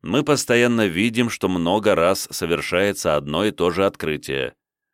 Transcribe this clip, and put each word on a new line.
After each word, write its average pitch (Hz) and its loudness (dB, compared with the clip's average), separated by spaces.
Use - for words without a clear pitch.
мы 123 0
постоянно 120 2
видим, 113 0
что 104 -2
много 92 2
раз 87 2
совершается 87 0
одно 73 -2
и 107 0
то 87 0
же 92 0
открытие, 73 -4